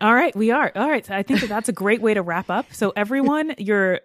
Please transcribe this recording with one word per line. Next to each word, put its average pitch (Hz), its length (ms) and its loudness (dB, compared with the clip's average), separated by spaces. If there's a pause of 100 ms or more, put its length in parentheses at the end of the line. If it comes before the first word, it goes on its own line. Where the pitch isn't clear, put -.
All 220 140 4
right, 277 200 2
we 220 160 2
are. 269 240 0
All 247 160 0
right, 269 160 -2
so 202 80 -8
I 196 80 -2
think 226 180 0
that 233 80 -2
that's 208 200 -4
a 240 40 0
great 202 280 0
way 214 140 2
to 202 80 0
wrap 170 280 -4
up. 208 220 -2
So 196 240 -2
everyone, 277 580 0
<laughs> - 40 -14
your, 196 460 0